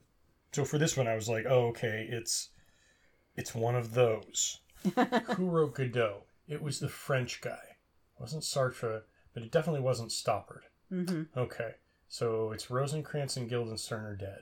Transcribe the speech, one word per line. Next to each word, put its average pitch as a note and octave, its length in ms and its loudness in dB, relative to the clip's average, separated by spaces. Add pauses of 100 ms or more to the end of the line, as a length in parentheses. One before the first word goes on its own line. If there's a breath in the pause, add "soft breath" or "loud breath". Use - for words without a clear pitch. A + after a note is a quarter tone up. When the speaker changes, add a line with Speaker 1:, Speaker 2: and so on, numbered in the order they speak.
(520)
Speaker 1:
so C#3 140 0
for D3+ 120 0
this D#3 200 4
one, A#2+ 100 4
I A2+ 80 4
was A2 140 -2
like, A2 180 0
"Oh, B2 200 8
okay, A2 440 -2
it's, - 380 -4 (880 soft breath)
it's - 180 -6
one A#2+ 200 2
of A#2 180 -2
those." A2+ 640 2 (240)
Speaker 2:
<laughs> A#3 520 2
Speaker 1:
Who F#3 140 2
wrote D#3+ 260 4
Godot? A#2 480 0 (240)
It D3+ 140 -6
was D3 180 -4
the C#3+ 100 -2
French B2+ 500 -2
guy. - 380 -10 (380)
It - 40 -20
wasn't D3 240 -8
Sartre, B2 600 0 (300 soft breath)
but A#2+ 100 -8
it A2+ 80 -12
definitely D#3+ 300 2
wasn't A#2 280 0
Stoppard. - 540 -2 (280)
Speaker 2:
Mm-hmm. E3+ 480 -2
Speaker 1:
Okay, A#2 360 -4 (340)
so A2 420 0
it's G#2+ 180 -8
Rosencrantz C#3 680 -2
and B2 100 -4
Guildenstern A2+ 580 -4
Are G#2 100 -6
Dead. F#2+ 260 -8